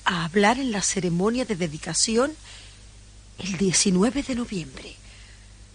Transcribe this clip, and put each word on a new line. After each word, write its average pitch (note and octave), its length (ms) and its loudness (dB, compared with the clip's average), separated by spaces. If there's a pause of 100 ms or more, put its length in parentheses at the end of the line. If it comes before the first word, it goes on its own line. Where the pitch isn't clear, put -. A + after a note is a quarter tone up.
a E3+ 220 0
hablar G3+ 340 4
en C4 120 -2
la G3+ 100 -2
ceremonia F#3+ 640 0
de G#3+ 100 -2
dedicación F3+ 760 0 (1040)
el F#3 200 -6
diecinueve G3 680 2
de C4 120 -4
noviembre. D#3 600 -8 (800)